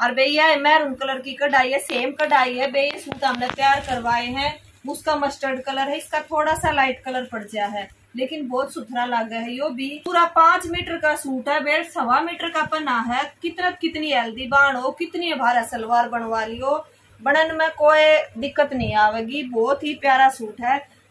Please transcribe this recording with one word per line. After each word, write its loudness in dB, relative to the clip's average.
और 0
बे 2
ये 4
मैरून 4
कलर -4
की -12
कढ़ाई 2
है, 0
सेम -4
कढ़ाई 2
है -2
बे, 0
ये -10
सूट -8
हमने -2
तैयार 2
करवाए -2
हैं। -4
उसका -2
मस्टर्ड -4
कलर -4
है, -4
इसका -4
थोड़ा 0
सा 0
लाइट 0
कलर -6
पड़ -10
गया -4
है, -8
लेकिन -6
बहुत -4
सुथरा -4
लगा -4
है। -6
यो -4
भी -8
पूरा 4
पाँच 4
मीटर -6
का 0
सूट -6
है 2
बे, 0
सवा 0
मीटर -6
का -2
पन्ना -2
है। -4
कितना, -2
कितनी -4
हेल्दी -2
बाण 4
हो, -2
कितनी -4
भारा 2
सलवार 0
बनवा -4
लियो, -4
बनन 2
में 2
कोई 6
दिक्कत 0
नहीं -2
आवेगी। 2
बहुत 0
ही -4
प्यारा 4
सूट -4
है। -2